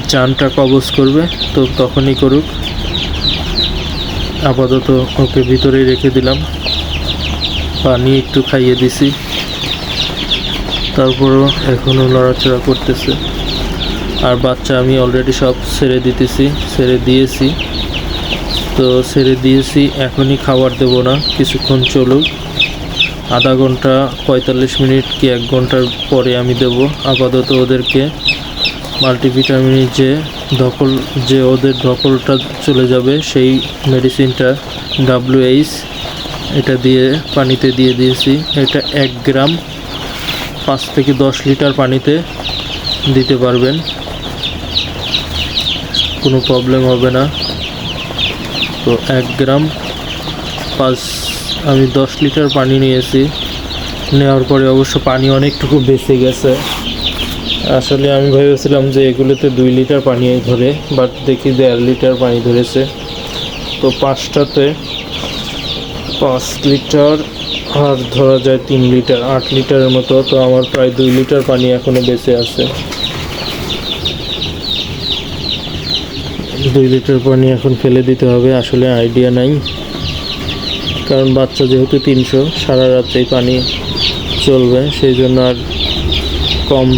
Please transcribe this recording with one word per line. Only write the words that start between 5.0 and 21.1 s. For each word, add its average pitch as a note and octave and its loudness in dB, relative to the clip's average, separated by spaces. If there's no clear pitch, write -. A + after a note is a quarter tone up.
ওকে C3+ 2
ভিতরেই C3 4
রেখে B2+ 2
দিলাম, B2+ 0
পানি C3 4
একটু C3 0
খাইয়ে B2+ 2
দিছি, B2+ 2
তারপরও C3+ 4
এখনও C3 2
নড়াচড়া B2+ 2
করতেছে। - -2
আর B2+ 2
বাচ্চা B2+ 0
আমি C3 2
already B2+ 2
সব B2+ 2
ছেড়ে B2+ 2
দিতেছি, B2+ 0
ছেড়ে B2+ 2
দিয়েছি। C3 2
তো B2+ 2
ছেড়ে C3 2
দিয়েছি, C3+ 2
এখনই C3+ 0
খাবার C3 2
দেব B2+ 4
না, B2+ 2